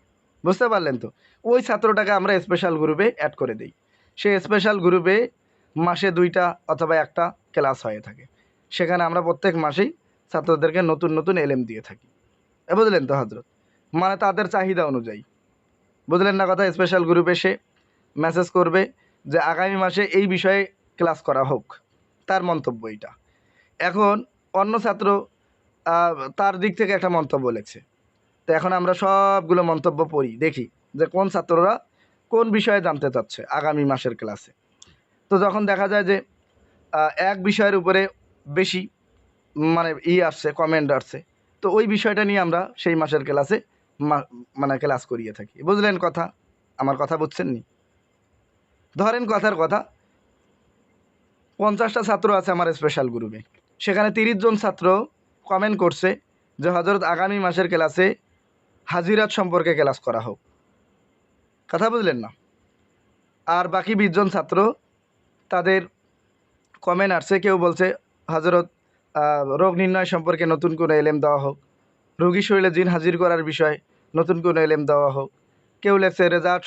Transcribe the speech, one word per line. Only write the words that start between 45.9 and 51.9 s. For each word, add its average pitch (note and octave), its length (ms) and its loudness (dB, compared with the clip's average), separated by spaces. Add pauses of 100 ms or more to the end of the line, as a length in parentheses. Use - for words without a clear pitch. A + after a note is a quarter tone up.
কথা? E3+ 200 -4 (540)
আমার C3+ 180 0
কথা C#3+ 200 -4
বুঝছেন D#3+ 360 -6
নি? A#2 80 -10 (1300)
ধরেন A3 360 0
কথার G#3 300 0
কথা, E3 180 0 (1800)
পঞ্চাশটা G#3 440 0